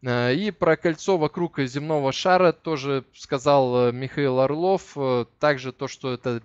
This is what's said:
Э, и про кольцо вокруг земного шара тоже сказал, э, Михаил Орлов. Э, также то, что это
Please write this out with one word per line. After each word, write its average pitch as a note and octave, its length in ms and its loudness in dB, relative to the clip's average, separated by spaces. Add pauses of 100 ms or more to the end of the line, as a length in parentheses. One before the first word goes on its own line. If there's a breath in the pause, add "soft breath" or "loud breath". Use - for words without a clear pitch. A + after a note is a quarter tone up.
Э, B2 320 -2
и G3+ 180 -2
про E3 260 2
кольцо F3 400 -2
вокруг D#3+ 420 -2
земного C#3 520 -2
шара F3+ 400 4
тоже C#3 520 -4 (120)
сказал, B2+ 760 2
э, - 20 0
Михаил C3 480 -2
Орлов. E3 560 0
Э, B2+ 300 0 (140)
также C3 320 0
то, C3+ 160 -8
что C3 260 -8
это A#2+ 320 -4